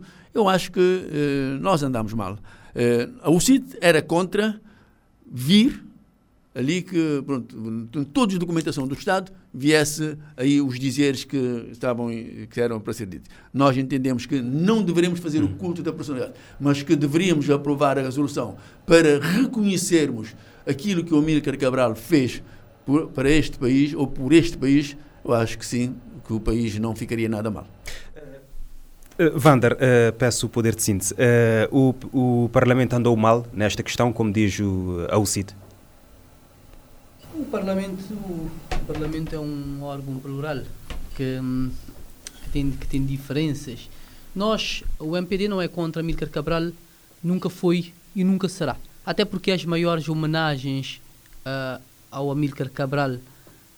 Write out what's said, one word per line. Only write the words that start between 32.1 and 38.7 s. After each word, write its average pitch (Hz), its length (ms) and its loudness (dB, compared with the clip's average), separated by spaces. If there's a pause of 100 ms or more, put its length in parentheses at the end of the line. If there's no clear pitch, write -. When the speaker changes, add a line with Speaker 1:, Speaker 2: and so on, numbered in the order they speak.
Speaker 2:
o 123 380 2
Parlamento 123 420 4
andou 120 240 4
mal 113 360 4
nesta 104 300 0
questão, 120 300 0
como 110 200 0
diz 104 280 2
o, 92 500 -2
a 101 80 4
ucid? 98 380 -2 (1800)
Speaker 3:
O 302 120 -6
Parlamento, 190 640 -4
o 170 380 -8 (360)